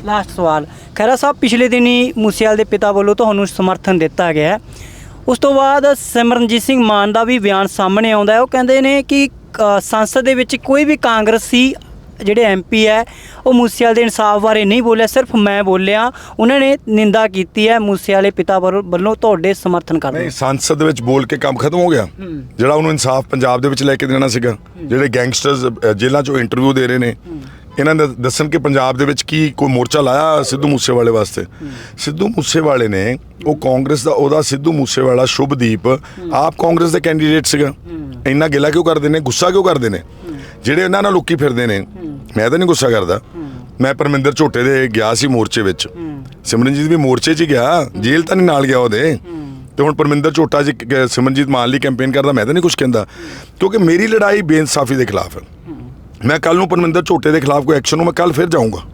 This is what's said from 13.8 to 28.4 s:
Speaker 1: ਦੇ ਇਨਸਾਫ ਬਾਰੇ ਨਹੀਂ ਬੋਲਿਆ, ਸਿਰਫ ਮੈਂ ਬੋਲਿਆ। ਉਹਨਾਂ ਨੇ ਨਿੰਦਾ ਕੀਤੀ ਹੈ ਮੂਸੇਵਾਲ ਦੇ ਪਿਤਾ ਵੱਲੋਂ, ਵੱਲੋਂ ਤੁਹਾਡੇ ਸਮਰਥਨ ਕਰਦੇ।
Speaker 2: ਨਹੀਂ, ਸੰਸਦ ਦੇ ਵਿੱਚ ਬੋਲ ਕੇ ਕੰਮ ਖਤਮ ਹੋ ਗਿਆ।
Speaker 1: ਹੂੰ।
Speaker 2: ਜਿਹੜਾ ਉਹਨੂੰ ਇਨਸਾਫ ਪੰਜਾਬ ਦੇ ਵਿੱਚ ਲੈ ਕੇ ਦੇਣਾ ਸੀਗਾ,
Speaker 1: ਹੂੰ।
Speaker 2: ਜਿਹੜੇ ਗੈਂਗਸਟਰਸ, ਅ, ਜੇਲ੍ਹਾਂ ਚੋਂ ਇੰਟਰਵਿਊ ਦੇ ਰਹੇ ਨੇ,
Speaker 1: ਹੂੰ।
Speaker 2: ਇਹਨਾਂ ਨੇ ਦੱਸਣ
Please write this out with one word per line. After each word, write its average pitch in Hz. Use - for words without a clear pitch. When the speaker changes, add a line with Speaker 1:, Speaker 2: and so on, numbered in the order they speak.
Speaker 1:
ਦੇ 233
ਇਨਸਾਫ 208
ਬਾਰੇ 214
ਨਹੀਂ 220
ਬੋਲਿਆ, 226
ਸਿਰਫ 254
ਮੈਂ 202
ਬੋਲਿਆ। 196
ਉਹਨਾਂ 254
ਨੇ 269
ਨਿੰਦਾ 214
ਕੀਤੀ 190
ਹੈ 226
ਮੂਸੇਵਾਲ 196
ਦੇ 196
ਪਿਤਾ 190
ਵੱਲੋਂ, 185
ਵੱਲੋਂ 185
ਤੁਹਾਡੇ 196
ਸਮਰਥਨ 170
ਕਰਦੇ। 147
Speaker 2:
ਨਹੀਂ, 170
ਸੰਸਦ 135
ਦੇ 156
ਵਿੱਚ 135
ਬੋਲ 127
ਕੇ 143
ਕੰਮ 135
ਖਤਮ 147
ਹੋ 175
ਗਿਆ। 131
Speaker 1:
ਹੂੰ। 160
Speaker 2:
ਜਿਹੜਾ 131
ਉਹਨੂੰ 156
ਇਨਸਾਫ 131
ਪੰਜਾਬ 127
ਦੇ 139
ਵਿੱਚ 135
ਲੈ 139
ਕੇ 139
ਦੇਣਾ 135
ਸੀਗਾ, 117
Speaker 1:
ਹੂੰ। 156
Speaker 2:
ਜਿਹੜੇ 135
ਗੈਂਗਸਟਰਸ, 127
ਅ, 110
ਜੇਲ੍ਹਾਂ 131
ਚੋਂ 135
ਇੰਟਰਵਿਊ 127
ਦੇ 131
ਰਹੇ 127
ਨੇ, 120
Speaker 1:
ਹੂੰ। 160
Speaker 2:
ਇਹਨਾਂ 156
ਨੇ 151
ਦੱਸਣ 127